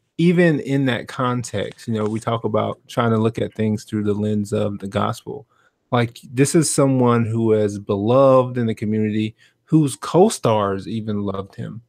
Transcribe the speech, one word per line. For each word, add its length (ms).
even 440
in 240
that 220
context, 800
you 60
know, 120
we 140
talk 260
about 420
trying 240
to 60
look 200
at 160
things 300
through 220
the 80
lens 400
of 260
the 80
gospel. 580
Like, 320
this 320
is 180
someone 520
who 280
is 240
beloved 800
in 80
the 80
community, 600
whose 300
co-stars 920
even 340
loved 320
him. 360